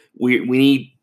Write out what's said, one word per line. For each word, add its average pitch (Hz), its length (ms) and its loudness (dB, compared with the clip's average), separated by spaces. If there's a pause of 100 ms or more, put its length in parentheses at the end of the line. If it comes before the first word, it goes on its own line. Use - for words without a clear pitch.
(180)
We, 123 220 0
we 127 180 -4
need, 135 340 0 (100)